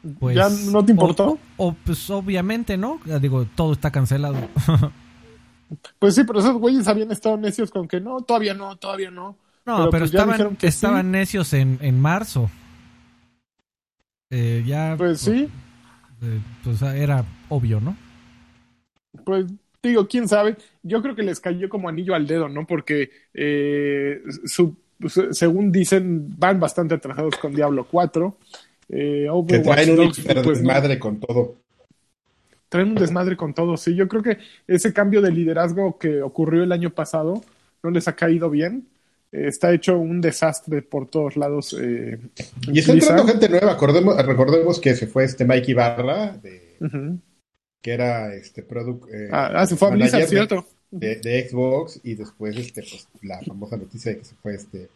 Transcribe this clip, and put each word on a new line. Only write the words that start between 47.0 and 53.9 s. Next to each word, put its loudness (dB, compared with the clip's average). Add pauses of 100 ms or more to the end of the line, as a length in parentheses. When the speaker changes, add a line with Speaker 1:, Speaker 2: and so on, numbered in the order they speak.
Speaker 3:
que -8
era -4
este -18
product, -10
eh, -12
Speaker 2:
Ah, -2
ah, 2
se -2
fue 4
a 4
Blizzard, 4
Speaker 3:
manager 0
de, 2 (120)
Speaker 2:
¿cierto? -4 (220)
Speaker 3:
de, -6
de -2
Xbox, -4
y -10
después, -12
este, -12
pues, -20 (160)
la -14
famosa -12
noticia -10